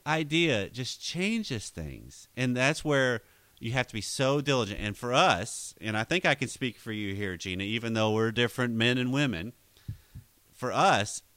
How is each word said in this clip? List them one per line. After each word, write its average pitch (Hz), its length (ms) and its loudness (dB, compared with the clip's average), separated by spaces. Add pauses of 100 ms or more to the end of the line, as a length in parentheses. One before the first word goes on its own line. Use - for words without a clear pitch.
idea 151 600 2
just 123 320 -8
changes 190 680 -4
things. 65 580 -12 (100)
And 123 180 0
that's 135 300 2
where 131 360 2 (380)
you 117 140 -6
have 127 140 0
to - 60 -12
be 107 80 -4
so 139 400 0
diligent. 123 380 0
And 104 180 -4
for 123 160 -4
us, 127 680 2
and 107 160 -4
I 110 80 2
think 180 200 0
I 151 80 4
can 131 140 -2
speak 123 320 -6
for 117 140 -8
you 104 200 -4
here, 98 240 -4
Gina, 92 280 -4
even 113 280 -2
though 110 180 4
we're 110 200 2
different 120 420 0
men 120 240 4
and 127 160 0
women, 120 400 0 (1000)
for 123 180 -4
us, 123 500 2 (160)